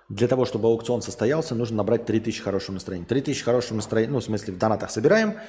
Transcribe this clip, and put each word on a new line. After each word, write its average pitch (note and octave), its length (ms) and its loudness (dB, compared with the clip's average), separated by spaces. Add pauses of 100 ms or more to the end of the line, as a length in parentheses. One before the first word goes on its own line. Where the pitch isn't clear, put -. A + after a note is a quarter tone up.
для A2 180 2
того, B2+ 180 4
чтобы A2+ 220 0
аукцион A2+ 360 2
состоялся, C#3 500 0
нужно A2+ 240 -2
набрать G#2+ 280 2
три A2 140 2
тысячи G#2+ 220 -4
хорошего G2 320 -4
настроения. F#2 320 -8
Три C3 160 0
тысячи C3+ 220 -4
хорошего A#2+ 320 0
настроения, A2+ 360 0
ну, C3+ 80 0
в - 40 -4
смысле, G2+ 300 -4
в F2+ 40 -10
донатах A2 320 0
собираем, G3+ 460 4 (140)